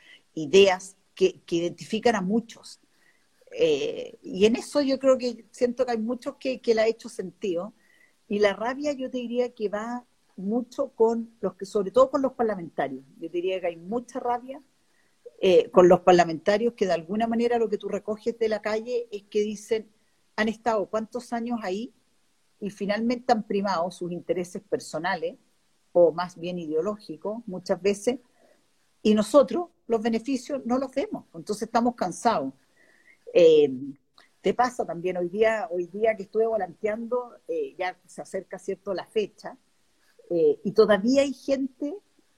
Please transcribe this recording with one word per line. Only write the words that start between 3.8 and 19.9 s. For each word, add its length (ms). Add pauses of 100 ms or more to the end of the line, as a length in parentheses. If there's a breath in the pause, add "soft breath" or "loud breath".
y 220
en 120
eso 260
yo 160
creo 180
que 340
siento 360
que 60
hay 60
muchos 380
que, 240
que 140
le 80
ha 40
hecho 220
sentido. 640 (560)
Y 120
la 120
rabia 400
yo 180
te 80
diría 360
que 140
va 360 (320)
mucho 520
con 420 (100)
los 140
que, 120
sobre 240
todo 200
con 120
los 100
parlamentarios. 720 (160)
Yo 100
te 60
diría 240
que 80
hay 80
mucha 420
rabia, 420 (800)
eh, 300
con 180
los 120
parlamentarios 720
que 120
de 80
alguna 320
manera 320
lo 100
que 100
tú 100
recoges 500
de 100
la 140
calle 500
es 120
que 160
dicen, 480 (480)